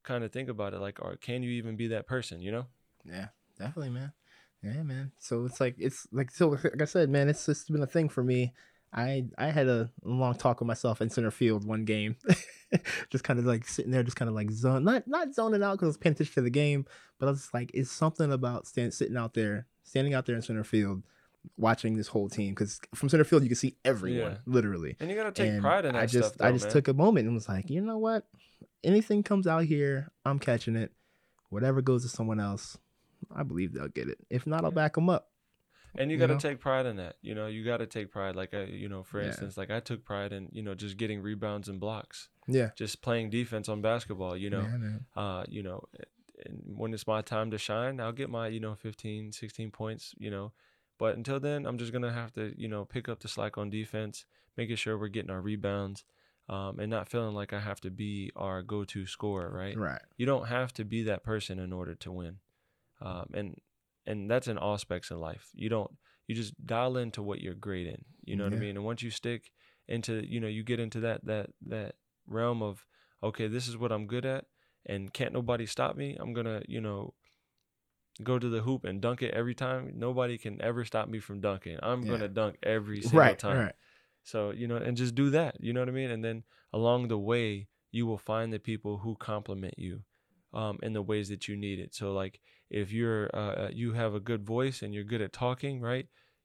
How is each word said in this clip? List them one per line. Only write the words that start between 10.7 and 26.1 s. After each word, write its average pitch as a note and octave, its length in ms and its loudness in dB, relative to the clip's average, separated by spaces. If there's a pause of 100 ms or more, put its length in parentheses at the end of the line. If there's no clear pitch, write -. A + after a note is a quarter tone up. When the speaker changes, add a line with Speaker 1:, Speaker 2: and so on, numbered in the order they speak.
Speaker 2:
in A2+ 80 2
center A2+ 200 2
field A2 340 4
one A2 200 0
game, G#2+ 320 2 (500)
<laughs> - 440 0
just B2+ 140 0
kinda, A#2+ 180 4
like, A#2+ 260 2
sitting - 240 -2
there, B2+ 100 6
just A#2+ 140 -2
kinda, A2+ 160 0
like, G#2+ 180 0
zone-, B2+ 340 4
not, A#3 220 4
not D4 280 0
zoning A3 280 4
out G3+ 160 2
'cause F#3 80 4
I - 20 6
was D3+ 100 2
paying D#3+ 160 6
attention D3 200 0
to C#3+ 80 4
the A#2+ 80 2
game, C#3+ 360 4 (320)
but C3 80 2
I C#3 40 6
was C#3 120 2
just - 120 -8
like, B2 200 -2
it's C3+ 160 0
something D#3 420 2
about B2+ 340 0
stand-, - 280 0
sitting - 220 0
out A2+ 180 -2
there, G#2+ 320 2 (180)
standing C#3 300 2
out B2+ 120 2
there B2 80 2
in A2+ 80 0
center A2 220 -2
field, G2+ 380 2 (540)
watching A2 400 4
this G#2 120 -2
whole G2+ 200 2
team, G2 260 -2
'cause G#2 260 -2 (140)
from - 140 0
center D3+ 160 8
field D3 180 8
you B2+ 60 4
can A#2+ 80 2
see B2+ 280 0
everyone, A2+ 480 2
Speaker 1:
Yeah. G2 140 -6
Speaker 2:
literally. G2+ 520 4
Speaker 1:
And D#3+ 120 -4
you G3+ 60 -2
gotta A3 160 0
take - 180 4
Speaker 2:
And G#2 120 2
Speaker 1:
pride F3 220 6
in C3+ 100 2
Speaker 2:
I A#2 60 2
Speaker 1:
that A2+ 100 4